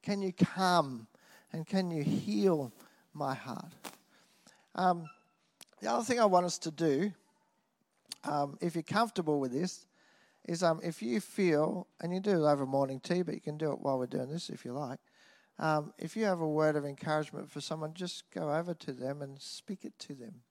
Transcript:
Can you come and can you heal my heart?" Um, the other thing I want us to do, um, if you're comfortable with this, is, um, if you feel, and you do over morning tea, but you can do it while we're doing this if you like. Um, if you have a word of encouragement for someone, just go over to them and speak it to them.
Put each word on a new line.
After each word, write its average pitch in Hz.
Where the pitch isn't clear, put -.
Can 202
you 190
come 170
and 160
can 185
you 156
heal 180
my 139
heart?" -
Um, 175
the 220
other 240
thing 240
I 220
want 180
us 175
to 165
do, 160
um, 143
if 170
you're 160
comfortable 180
with 131
this, 160
is, 170
um, 165
if 170
you 220
feel, 170
and 170
you 185
do 190
over 139
morning 135
tea, 180
but 156
you 123
can 151
do 151
it -
while 135
we're 127
doing 127
this 165
if -
you 123
like. 135
Um, 156
if -
you 220
have 185
a 160
word 151
of 143
encouragement 147
for 143
someone, 156
just 180
go 160
over 170
to 147
them 135
and 139
speak -
it -
to -
them. 131